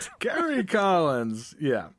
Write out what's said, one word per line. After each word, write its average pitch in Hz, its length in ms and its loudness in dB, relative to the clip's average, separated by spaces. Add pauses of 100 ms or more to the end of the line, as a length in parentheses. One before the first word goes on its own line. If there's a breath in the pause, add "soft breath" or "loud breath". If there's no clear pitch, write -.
(200 loud breath)
Kerry 294 440 0
Collins, 147 960 0
yeah. 120 280 0 (100)